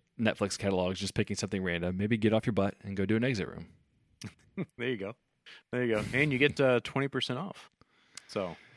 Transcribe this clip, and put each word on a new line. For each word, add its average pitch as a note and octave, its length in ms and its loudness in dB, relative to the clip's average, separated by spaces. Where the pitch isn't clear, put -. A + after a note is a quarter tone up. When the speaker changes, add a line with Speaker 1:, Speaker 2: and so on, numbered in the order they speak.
Speaker 1:
Netflix G#2+ 380 0
catalogs, F#2 440 0
just G2 140 -6
picking G#2 220 -2
something G2 260 -4
random, F2+ 340 -2
maybe G#2+ 200 0
get G#2+ 160 4
off A2 140 2
your A#2+ 80 0
butt G2 280 2
and G2 140 -8
go G2 80 0
do G#2+ 120 2
an A2+ 80 2
Exit A2+ 240 -2
Room. E2 240 -12
Speaker 2:
<laughs> - 960 -14
There B2 100 -4
you B2+ 80 -2
go. G2 200 -8
There B2 120 0
you A2 120 2
go. G#2 160 0
And C#3+ 200 2
you B2 60 2
get, C#3+ 220 4
uh, B2+ 240 6
twenty C3+ 240 -2
percent C3 320 -4
off. - 300 -12
So, F#2 280 -4